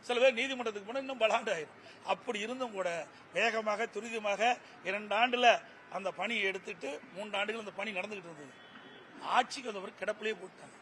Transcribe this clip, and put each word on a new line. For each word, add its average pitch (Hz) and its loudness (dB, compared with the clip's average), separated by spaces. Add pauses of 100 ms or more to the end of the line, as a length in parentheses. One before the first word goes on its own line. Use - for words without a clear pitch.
சில 247 2
பேர் 254 8
நீதிமன்றத்துக்கு 233 -2
போனா 262 -2
இன்னும் 269 -2
பல 214 6
ஆண்டு 220 0
ஆயிரும். 151 -6 (380)
அப்படி 214 -2
இருந்தும் 247 -4
கூட 180 0 (480)
வேகமாக, 214 2
துரிதமாக 208 -2 (480)
இரண்டு 208 -2
ஆண்டுல 247 6 (480)
அந்த 190 -2 (100)
பணியை 208 -2
எடுத்துட்டு 190 -6 (260)
மூன்று 202 -6
ஆண்டுகள் 214 -2
அந்த 185 -10
பணி 202 -4
நடந்துகிட்டு 185 -8
இருந்தது. 147 -16 (840)
ஆட்சிக்கு 247 2
வந்த 202 -6
பிறகு 220 -10
கிடப்பிலேயே 214 -2
போட்டாங்க. - -16